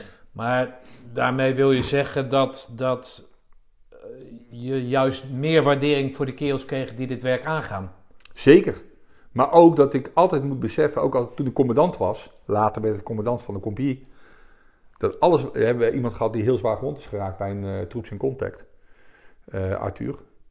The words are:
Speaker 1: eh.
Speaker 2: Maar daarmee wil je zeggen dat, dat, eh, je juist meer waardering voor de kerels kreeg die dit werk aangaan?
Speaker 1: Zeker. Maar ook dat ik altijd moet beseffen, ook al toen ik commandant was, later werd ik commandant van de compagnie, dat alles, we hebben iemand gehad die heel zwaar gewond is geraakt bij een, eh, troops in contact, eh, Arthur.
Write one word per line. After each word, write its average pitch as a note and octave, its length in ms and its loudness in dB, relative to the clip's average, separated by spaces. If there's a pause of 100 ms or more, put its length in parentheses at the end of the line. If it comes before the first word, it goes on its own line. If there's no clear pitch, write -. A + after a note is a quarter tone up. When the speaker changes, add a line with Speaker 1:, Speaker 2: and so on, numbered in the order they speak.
Speaker 1:
eh. - 60 -20 (200)
Speaker 2:
Maar B2+ 480 -4 (340)
daarmee B2+ 420 0
wil C3+ 160 4
je B2+ 100 4
zeggen C#3 480 -2
dat, C3 460 0
dat, B2+ 520 -6 (600)
eh, - 80 -20 (520)
je B2 380 -4
juist C3+ 420 0
meer D3 340 2
waardering C#3 520 2
voor C#3+ 100 -4
de C3 80 -4
kerels C3+ 320 -2
kreeg C3 300 -8
die C3 120 -4
dit C3 140 -6
werk B2+ 240 -2
aangaan? A2 460 -6 (420)
Speaker 1:
Zeker. - 480 6 (500)
Maar B2+ 200 0
ook E3+ 240 10
dat C#3 180 4
ik C3 200 -4
altijd E3 300 2
moet C#3 160 -4
beseffen, D3 420 -2
ook C3+ 140 0
al A#2+ 180 -2
toen C#3+ 140 -4
ik A#2 60 -4
commandant C#3 440 2
was, G#2 360 -4 (120)
later G#2+ 360 0
werd G#2+ 160 -2
ik G2+ 60 -14
commandant A#2 380 -4
van - 120 -12
de G2 60 -8
compagnie, B2+ 460 -6 (920)
dat - 220 -2
alles, D#3 320 2
we A#2 120 -2
hebben A#2 320 2
iemand A#2+ 180 -4
gehad A2+ 200 -4
die A2 100 -2
heel B2 140 2
zwaar G#2+ 200 -2
gewond C3+ 200 -8
is - 80 -20
geraakt G2 320 -8
bij G2 140 -6
een, G2+ 120 -8
eh, G2 180 -6
troops G2 300 -10
in G2+ 60 -10
contact, C3 480 -6 (800)
eh, F#2+ 300 -4
Arthur. A2 400 -6 (360)